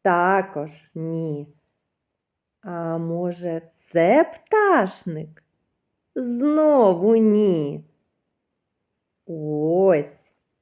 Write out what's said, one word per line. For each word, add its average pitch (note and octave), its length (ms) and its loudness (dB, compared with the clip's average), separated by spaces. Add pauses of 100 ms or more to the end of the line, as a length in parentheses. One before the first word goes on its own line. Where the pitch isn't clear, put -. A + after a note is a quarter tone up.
Також F3+ 920 -2
ні. D#3+ 520 -8 (1120)
А E3+ 360 -8
може, E3+ 640 -8 (140)
це F#3+ 580 2
пташник? F#3+ 1080 -2 (720)
Знову A#3+ 1000 2
ні. F#3+ 720 0 (1400)
Ось D#3 1040 -2 (300)